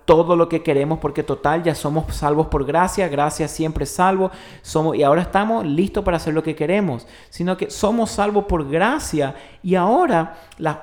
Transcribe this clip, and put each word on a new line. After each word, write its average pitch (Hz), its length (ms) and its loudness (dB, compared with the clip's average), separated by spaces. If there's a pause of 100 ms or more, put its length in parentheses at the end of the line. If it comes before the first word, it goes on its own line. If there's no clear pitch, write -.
todo 165 300 6
lo 170 140 4
que 170 120 -2
queremos, 147 380 0
porque 147 240 -4
total, 147 400 -2
ya 160 100 0
somos 151 420 -4
salvos 151 320 0
por 147 180 -2
gracia, 180 420 0
gracia 147 400 -2
siempre 156 400 -4
salvo, 190 420 2 (320)
somos, 156 340 0
y 117 80 0
ahora 147 200 4
estamos 208 420 -2
listos 175 380 -2
para 180 140 0
hacer 160 180 -4
lo 156 80 -2
que 156 120 -4
queremos, 156 520 -2 (240)
sino 180 260 -4
que 202 140 0
somos 220 400 0
salvos 208 340 0
por 156 240 0
gracia, 165 640 0 (300)
y 180 120 0
ahora 196 640 2 (220)
las 156 240 -2